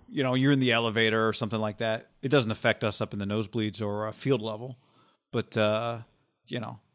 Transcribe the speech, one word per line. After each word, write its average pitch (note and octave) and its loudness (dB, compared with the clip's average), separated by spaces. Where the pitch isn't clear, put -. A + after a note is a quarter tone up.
you C#3+ -2
know, B2+ 0
you're C3+ 4
in C#3 4
the B2+ 4
elevator A2+ 4
or G#2+ 2
something A2 -2
like G#2+ -4
that. A2+ -4
It C3+ -4
doesn't B2 4
affect A2 2
us G#2+ -2
up G#2+ -4
in G#2 -6
the G2 -4
nosebleeds G#2+ -4
or, G#2 -4
uh, A2 -6
field B2+ 0
level. A2+ -10
But, - -4
uh, A2+ 0
you B2+ -8
know, A2+ -10